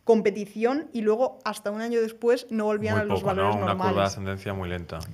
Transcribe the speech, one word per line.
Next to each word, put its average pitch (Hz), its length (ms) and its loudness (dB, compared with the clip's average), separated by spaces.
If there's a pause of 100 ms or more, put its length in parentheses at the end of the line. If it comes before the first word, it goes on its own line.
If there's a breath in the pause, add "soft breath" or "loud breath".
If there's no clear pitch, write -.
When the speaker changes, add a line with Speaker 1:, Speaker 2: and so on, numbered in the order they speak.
Speaker 1:
competición, 220 880 2
y 233 80 -2
luego 220 420 2
hasta 208 280 -6
un 214 100 -6
año 233 200 0
después 233 500 0
no 214 140 0
volvían 214 300 0
Speaker 2:
Muy 214 60 2
Speaker 1:
a 208 40 0
los 196 160 0
Speaker 2:
poco, 196 140 0
Speaker 1:
valores 190 200 2
Speaker 2:
¿no? 101 80 0
Una 101 80 2
Speaker 1:
normales. 95 220 0
Speaker 2:
curva 101 80 4
de 98 60 4
ascendencia 98 460 -4
muy 92 160 -4
lenta. 87 300 -6 (140)